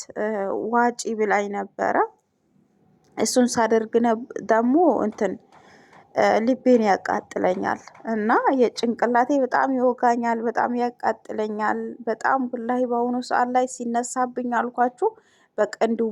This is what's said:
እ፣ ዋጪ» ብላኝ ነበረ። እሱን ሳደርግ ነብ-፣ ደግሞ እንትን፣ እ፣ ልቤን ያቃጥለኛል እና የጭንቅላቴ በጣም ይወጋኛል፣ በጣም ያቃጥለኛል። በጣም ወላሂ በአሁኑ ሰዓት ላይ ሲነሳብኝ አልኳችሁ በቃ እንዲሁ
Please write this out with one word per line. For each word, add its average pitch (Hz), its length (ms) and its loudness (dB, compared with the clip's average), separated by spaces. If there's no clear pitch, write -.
እ፣ 214 140 -4
ዋጪ» 240 340 2
ብላኝ 208 380 0
ነበረ። 202 440 -2
እሱን 247 320 2
ሳደርግ 220 520 0
ነብ-፣ 233 200 0
ደግሞ 233 280 2
እንትን፣ 208 320 -2
እ፣ - 120 4
ልቤን 247 440 4
ያቃጥለኛል 190 960 0
እና 214 200 -2
የጭንቅላቴ 240 760 2
በጣም 269 320 2
ይወጋኛል፣ 240 680 0
በጣም 233 340 0
ያቃጥለኛል። 214 1040 -4
በጣም 254 440 0
ወላሂ 247 380 -4
በአሁኑ 240 380 -2
ሰዓት 247 260 -2
ላይ 254 180 0
ሲነሳብኝ 247 840 -4
አልኳችሁ 240 560 -2
በቃ 214 220 -2
እንዲሁ 226 320 0